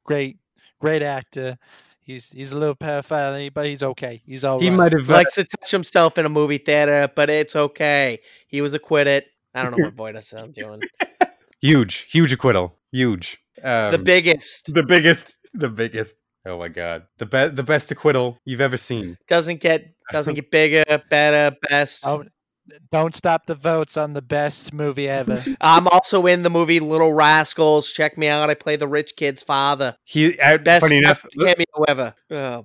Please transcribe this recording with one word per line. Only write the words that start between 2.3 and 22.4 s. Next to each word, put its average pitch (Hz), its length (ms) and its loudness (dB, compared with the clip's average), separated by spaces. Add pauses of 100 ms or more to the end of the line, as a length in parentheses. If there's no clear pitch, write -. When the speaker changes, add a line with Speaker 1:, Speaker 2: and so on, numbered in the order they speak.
Speaker 1:
he's 135 220 -16
a 139 40 -8
little 147 200 -4
pedophile, 143 760 -6
but 147 140 -6
he's 143 160 -8
okay. 127 440 -8
He's 131 180 -14
all 131 160 0
Speaker 2:
He 180 100 2
Speaker 1:
right. 185 60 2
Speaker 2:
might 170 180 4
have, 135 160 0
uh, - 40 4
Speaker 3:
Likes 175 220 6
to 196 80 -2
touch - 260 -16
himself 170 480 2
in 165 80 2
a 151 40 -4
movie 151 280 -2
theater, 147 560 0
but 147 160 0
it's 151 260 -2
okay. 143 640 0 (280)
He 143 140 -6
was 143 120 -4
acquitted. 143 500 0 (300)
I 127 100 -6
don't 123 140 -6
know 156 60 2
what 147 100 -8
Speaker 2:
<laughs> 110 200 -14
Speaker 3:
voice 110 180 -18
I'm 113 200 -18
doing. 107 280 -16 (800)
Speaker 2:
Huge, 135 500 2
huge 156 220 4
acquittal. 101 420 0 (180)
Huge. 117 460 -4 (240)
Um, 113 300 -2
Speaker 3:
The - 60 2
biggest. 175 760 0
Speaker 2:
the 165 80 2
biggest. 165 540 2 (180)
The 156 160 -4
biggest. 110 460 -8 (280)
Oh 90 140 -12
my 87 100 -12
God. 85 360 -10 (140)
The 113 80 -10
be-, 131 220 0
the 139 160 -8
best 147 260 -2
acquittal 127 540 -2
you've 127 160 -6
ever 131 160 -2
seen. 104 500 -10
Speaker 3:
Doesn't 170 340 -2
get, 160 320 -2 (200)
doesn't 151 220 -4
get 143 180 -12
bigger, 156 320 4 (260)
better, 147 460 2 (120)
best. 143 380 -2
Speaker 1:
Oh, 147 180 -4 (680)